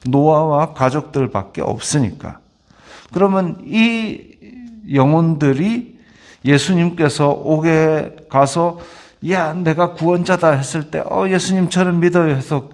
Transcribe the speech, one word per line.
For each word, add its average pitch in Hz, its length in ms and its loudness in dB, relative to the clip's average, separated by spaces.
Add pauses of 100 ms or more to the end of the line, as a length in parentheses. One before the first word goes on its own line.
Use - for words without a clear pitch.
노아와 151 680 2
가족들밖에 131 880 -2
없으니까. - 800 -4 (720)
그러면 190 520 0
이 226 720 -2 (560)
영혼들이 156 1040 0 (460)
예수님께서 151 840 2
옥에 156 880 0 (120)
가서 165 500 0 (500)
"야, 170 260 0
내가 170 400 0
구원자다." 175 560 2
했을 147 400 -2
때, - 100 -4
"어, 190 280 -2
예수님, 185 400 0
저를 180 240 0
믿어요." 170 420 2
해서 135 400 -4